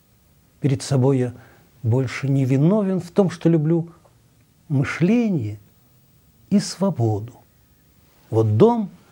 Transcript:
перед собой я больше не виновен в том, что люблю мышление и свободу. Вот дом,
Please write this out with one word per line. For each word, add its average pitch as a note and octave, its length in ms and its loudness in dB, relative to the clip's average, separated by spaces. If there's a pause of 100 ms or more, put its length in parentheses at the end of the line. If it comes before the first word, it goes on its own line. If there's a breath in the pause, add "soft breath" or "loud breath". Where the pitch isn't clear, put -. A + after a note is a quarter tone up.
(600)
перед B2 220 -2
собой C3+ 360 2
я B2 160 -2 (500 loud breath)
больше B2 440 -2
не C3+ 180 0
виновен F#3 540 2
в - 120 -12
том, G3 180 2
что - 200 -2
люблю E3 400 0 (800)
мышление D#3 920 -2 (880)
и G3 100 2
свободу. A#2 760 -4 (960)
Вот A2 280 2
дом, A3 320 2 (220 soft breath)